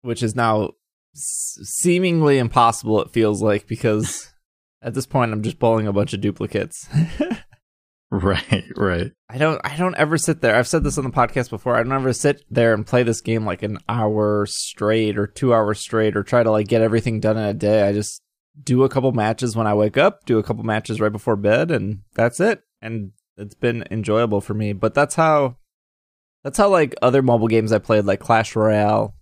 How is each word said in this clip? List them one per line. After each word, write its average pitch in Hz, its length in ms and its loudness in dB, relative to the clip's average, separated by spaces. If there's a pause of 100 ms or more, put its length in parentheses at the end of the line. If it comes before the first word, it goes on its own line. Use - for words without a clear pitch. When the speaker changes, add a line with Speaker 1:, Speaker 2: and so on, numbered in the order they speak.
Speaker 1:
which 120 220 -6
is 107 120 -2
now 110 360 2 (440)
s-, - 480 -10
seemingly 170 760 2
impossible. 117 640 2
It - 80 -8
feels 107 320 0
like, 107 240 0
because 107 640 -4 (240)
<laughs> - 260 -20
at 117 120 -10
this 131 120 -6
point 120 260 0
I'm 107 100 -6
just 113 160 -6
pulling 113 280 2
a 101 60 -2
bunch 101 220 0
of 101 80 -6
duplicates. - 720 -6
<laughs> 143 40 2 (1120)
Speaker 2:
Right, 98 520 -2 (120)
right. 90 360 -4 (160)
Speaker 1:
I 127 100 -14
don't, 156 240 -2
I 143 140 -8
don't 180 180 -2
ever 156 240 0
sit - 220 -2
there. 113 160 2
I've 123 100 2
said 160 160 0
this 147 160 -4
on 135 60 -4
the 127 60 -4
podcast 123 380 -2
before. 120 280 -4
I 117 80 0
don't 127 80 -4
ever 131 200 0
sit 143 380 0
there 117 240 2
and 104 100 -4
play 127 200 2
this 113 160 -2
game, 113 260 -2
like, 98 160 -6
an 104 160 -6 (100)
hour 107 580 0
straight 107 680 -2
or 101 120 -2
two 123 260 0
hours 107 240 2
straight 110 380 -2
or 101 80 -2
try 120 180 2
to, 113 80 2
like, 107 160 2
get 113 160 2
everything 113 380 0
done 110 160 0
in 110 80 -4
a 101 100 -2
day. 104 320 2
I 101 60 2
just 104 280 -4 (400)
do 127 220 2
a 135 60 4
couple 131 240 0
matches 110 420 -2
when 113 140 0
I 104 60 2
wake 107 220 2
up, 185 300 2
do 110 140 2
a - 20 -4
couple 110 220 -6
matches 110 360 -4
right 107 120 0
before 104 240 -2
bed, 113 340 2
and 104 300 -4 (160)
that's 120 240 0
it. 208 220 0 (200)
And 110 300 -10 (240)
it's 104 180 -16
been 117 380 -4
enjoyable 107 480 0
for - 140 -8
me. 107 180 -4
But 101 200 -2
that's 143 220 0
how, 151 440 2 (840)
that's 139 160 -6
how, 202 100 4
like, 165 320 2
other 127 220 4
mobile 120 240 2
games 110 240 2
I 107 80 4
played, 107 280 2
like 98 120 0
Clash 113 380 0
Royale. 107 640 2